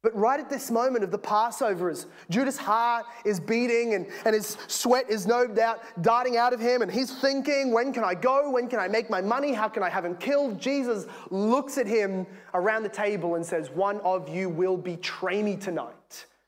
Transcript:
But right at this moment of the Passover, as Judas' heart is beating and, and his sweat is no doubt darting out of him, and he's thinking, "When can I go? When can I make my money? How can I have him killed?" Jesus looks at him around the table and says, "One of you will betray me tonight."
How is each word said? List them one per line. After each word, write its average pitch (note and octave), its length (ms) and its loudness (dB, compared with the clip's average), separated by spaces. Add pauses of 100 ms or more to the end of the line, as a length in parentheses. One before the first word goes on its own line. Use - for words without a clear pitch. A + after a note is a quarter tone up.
But A3+ 120 2
right A#3+ 240 2
at B3+ 80 -10
this - 220 -6
moment A#3+ 340 2
of F3+ 60 -4
the G3 80 -4
Passover, G#3 720 0
as D#3+ 160 -6 (240)
Judas' C4 260 0
heart A#3 520 0 (180)
is G3+ 140 2
beating A#3 560 0
and, F3+ 100 -4 (200)
and A3 100 6
his G#3 200 -2 (120)
sweat B3 420 2
is G#3 160 0
no A#3+ 220 4
doubt A3 340 2 (200)
darting A#3 360 4
out B3 160 4
of A#3 60 -4
him, A#3+ 240 2
and F#3 60 -2
he's A#3 220 -2
thinking, C#4 600 0
"When B3 180 2
can A#3 120 -2
I F#3 100 0
go? C4+ 380 2
When B3 180 0
can B3 100 -2
I F#3 80 0
make A3 220 0
my F#3+ 120 0
money? B3+ 320 0
How G#3+ 140 0
can G#3 140 -2
I F3+ 80 2
have F3 160 -2
him E3+ 100 -4
killed?" B3 460 0
Jesus B3 460 -2 (240)
looks B3+ 480 0
at A#3 80 0
him F#3+ 400 0 (260)
around G#3+ 300 2
the G3+ 60 -4
table G3+ 460 -2
and E3 100 -4
says, E3 260 -4
"One G3+ 300 0
of F3+ 280 -2
you F#3 200 -4
will F#3 280 0
betray F3+ 640 -4
me G#3 160 0
tonight." - 680 -8 (200)